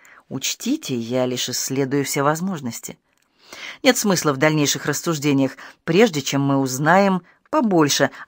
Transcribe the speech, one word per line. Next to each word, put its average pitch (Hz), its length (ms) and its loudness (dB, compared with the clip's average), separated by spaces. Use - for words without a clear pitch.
«Учтите, 180 680 -6
я 120 300 -2
лишь 127 240 -4
исследую 135 560 -2
все 143 180 -2
возможности. 156 720 -4
Нет 254 140 4
смысла 175 340 2
в 131 60 -4
дальнейших 151 480 2
рассуждениях, 139 720 0
прежде 170 380 4
чем 139 200 -2
мы 139 160 2
узнаем 160 640 2
побольше 175 640 2